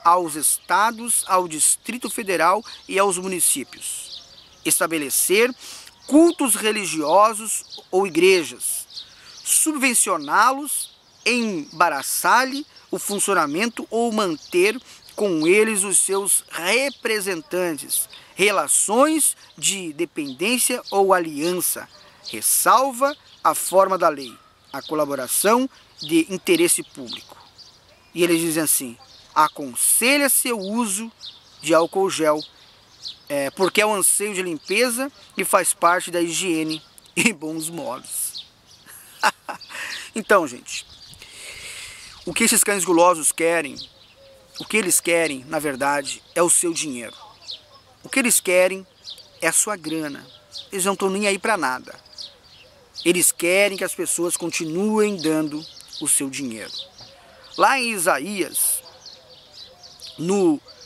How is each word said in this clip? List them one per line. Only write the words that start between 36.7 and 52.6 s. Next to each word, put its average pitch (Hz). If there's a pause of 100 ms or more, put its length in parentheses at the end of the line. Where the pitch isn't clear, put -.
<laughs> -
e 202
bons 156
modos." - (760)
<laughs> - (520)
Então, 202
gente, - (1400)
o 175
que 226
esses 226
cães 202
gulosos 170
querem, 165 (840)
o -
que 208
eles 180
querem, 160
na 160
verdade, 143 (140)
é 170
o 165
seu 175
dinheiro. 131 (880)
O -
que 262
eles 240
querem 185 (560)
é 160
a 165
sua 208
grana. 156 (480)
Eles 190
não 196
tão 196
nem 202
aí 196
pra 220
nada. 127 (1040)